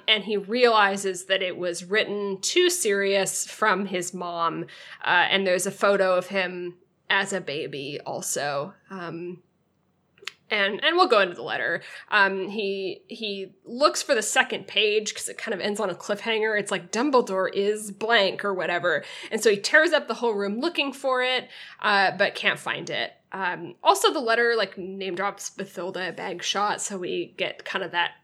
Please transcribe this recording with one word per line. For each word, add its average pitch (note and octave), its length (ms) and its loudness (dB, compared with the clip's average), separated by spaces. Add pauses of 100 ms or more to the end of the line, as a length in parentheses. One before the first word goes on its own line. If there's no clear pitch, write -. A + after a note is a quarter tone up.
and G#3+ 180 2
he G#3+ 120 -2
realizes G3 880 2
that F#3+ 160 0
it F3+ 140 -4
was F3+ 280 -6
written G3+ 580 -2
to F4+ 260 4
Sirius G3 760 0
from G3+ 400 0
his F3+ 260 -6
mom, E3+ 540 -4 (360)
uh, F3 280 4
and G3 160 2
there's F3+ 200 2
a F#3+ 40 -4
photo F#3+ 460 4
of F#3 100 0
him F3+ 500 -4 (320)
as G3 240 0
a F#3 80 -2
baby C#3+ 640 -6
also. D3 680 -4 (160)
Um, F3 520 -10 (1080)
and, G#3 320 0
and D#4+ 140 2
we'll F#4 120 6
go G#3+ 120 6
into F#3 140 2
the A2+ 80 -12
letter. B2+ 400 -2 (280)
Um, G3 380 4
he, G3 580 -4
he G3 460 -8 (120)
looks C4+ 380 2
for C#4+ 120 0
the A3 80 2
second A#3+ 440 0
page G#3 480 0
'cause - 140 -8
it - 80 -12
kind - 180 -6
of F#3 60 -4
ends G#3 180 -2
on G3+ 120 0
a E3+ 40 -4
cliffhanger. G#3+ 640 0
It's G3+ 120 -2
like, F3 200 -4
"Dumbledore A3+ 640 2
is G#3 380 0
blank," G3 540 2
or G3+ 100 -2
whatever. E3+ 500 0 (260)
And G#3+ 120 -2
so A3+ 80 6
he G3+ 80 4
tears D#4 340 4
up D4 160 2
the A3 60 -2
whole A#3 180 0
room G3+ 260 -2
looking D4 340 -2
for B3+ 300 0
it, B3+ 260 0 (320)
uh, G3 360 4
but G3 180 2
can't G3 240 0
find C3+ 300 -6
it. A#2 240 -4 (180)
Um, F3 520 -6
also, F#4 280 4
the D4+ 100 -2
letter, A#3 360 2
like, G#3+ 220 -2
name F#3+ 360 -8
drops G3 360 -6
Bathilda F3+ 640 -8
Bagshot, F#3+ 680 -2
so G3+ 160 -6
we F3+ 400 -6
get - 300 -6
kind F#3+ 180 -4
of E3+ 60 -8
that, F3 220 0 (100)